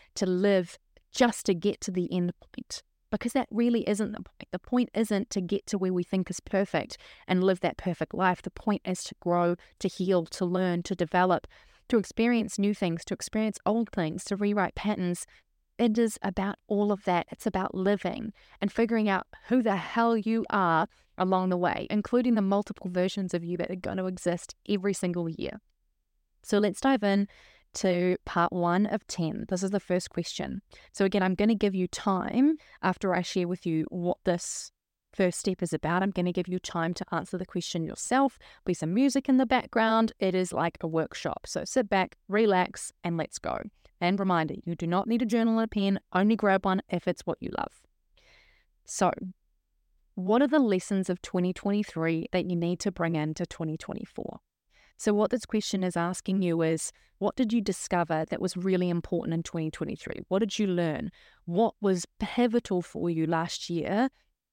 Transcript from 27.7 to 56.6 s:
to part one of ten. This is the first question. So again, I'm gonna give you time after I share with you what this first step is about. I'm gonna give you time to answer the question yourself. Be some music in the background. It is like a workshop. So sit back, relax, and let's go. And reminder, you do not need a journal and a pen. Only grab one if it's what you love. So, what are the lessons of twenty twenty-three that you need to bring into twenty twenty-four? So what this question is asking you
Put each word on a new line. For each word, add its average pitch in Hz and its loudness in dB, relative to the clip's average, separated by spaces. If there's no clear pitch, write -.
to 180 2
part - 0
one 175 2
of - -4
ten. - -4
This 185 -2
is 190 -2
the 202 0
first 180 -2
question. 151 -6
So - 0
again, 196 2
I'm 185 2
gonna 220 2
give 202 0
you 185 0
time 254 2
after 185 0
I 175 2
share 175 -2
with 175 -6
you 160 0
what 175 -2
this - -2
first 180 2
step 185 -2
is 165 -2
about. 170 0
I'm 196 0
gonna 180 0
give 175 -2
you 180 -4
time 170 -4
to - -10
answer 175 -4
the 180 -8
question - -6
yourself. 262 0
Be 185 0
some 165 -2
music 262 2
in 262 6
the 262 4
background. 226 2
It 185 2
is 185 0
like 165 -2
a 170 -2
workshop. - -4
So - -6
sit 226 -8
back, 190 0
relax, 196 2
and 170 -2
let's - -6
go. - -4
And 185 2
reminder, 170 2
you 170 -4
do 170 -4
not 175 0
need 226 2
a 254 2
journal 226 2
and 226 2
a - -2
pen. 196 0
Only 208 4
grab 190 2
one 190 0
if - -2
it's - -4
what - -4
you - -8
love. - -8
So, - 2
what 202 2
are 285 6
the 294 4
lessons 196 2
of 180 -4
twenty 180 0
twenty-three 165 -2
that 180 0
you 175 0
need 170 0
to 202 -2
bring 165 -2
into 156 -2
twenty 160 -6
twenty-four? - -10
So 214 2
what 208 2
this 247 -2
question 202 -2
is 185 -2
asking 185 -2
you 170 2